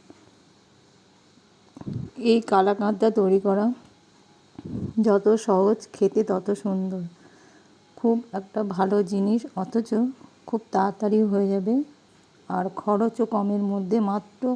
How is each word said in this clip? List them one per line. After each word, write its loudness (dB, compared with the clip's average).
এই 6
কালাকাঁদটা 2
তৈরি 4
করা 2
যত 4
সহজ, 2
খেতে 0
তত -4
সুন্দর। -4
খুব 2
একটা -8
ভালো 2
জিনিস, 0
অথচ -4
খুব -2
তাড়াতাড়ি 0
হয়ে 2
যাবে, 0
আর -2
খরচও 0
কমের -2
মধ্যে। -2
মাত্র -8